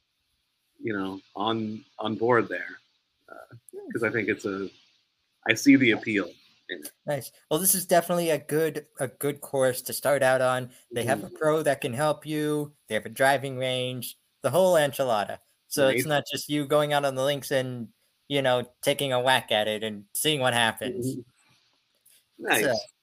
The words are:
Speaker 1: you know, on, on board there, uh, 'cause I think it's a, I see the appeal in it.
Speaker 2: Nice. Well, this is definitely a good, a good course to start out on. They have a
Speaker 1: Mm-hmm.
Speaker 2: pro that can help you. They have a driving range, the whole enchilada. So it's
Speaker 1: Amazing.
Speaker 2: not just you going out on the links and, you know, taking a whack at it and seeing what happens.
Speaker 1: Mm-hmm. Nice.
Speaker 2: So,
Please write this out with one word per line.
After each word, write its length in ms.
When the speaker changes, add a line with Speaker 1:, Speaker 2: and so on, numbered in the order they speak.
Speaker 1:
you 120
know, 260
on, 480
on 160
board 320
there, 300
uh, 260
'cause 120
I 60
think 200
it's 160
a, 240
I 60
see 220
the 160
appeal 380
in 100
it. 120
Speaker 2:
Nice. 260
Well, 80
this 160
is 100
definitely 440
a 100
good, 460
a 80
good 340
course 420
to 100
start 300
out 180
on. 280
They 120
have 200
a 40
Speaker 1:
Mm-hmm. 80
Speaker 2:
pro 280
that 180
can 120
help 320
you. 460
They 80
have 100
a 40
driving 480
range, 600
the 60
whole 260
enchilada. 640
So 200
it's 180
Speaker 1:
Amazing. 40
Speaker 2:
not 220
just 180
you 160
going 280
out 120
on 100
the 80
links 280
and, 380
you 120
know, 240
taking 320
a 60
whack 320
at 160
it 160
and 300
seeing 260
what 140
happens. 640
Speaker 1:
Mm-hmm. 1300
Nice. 160
Speaker 2:
So, 120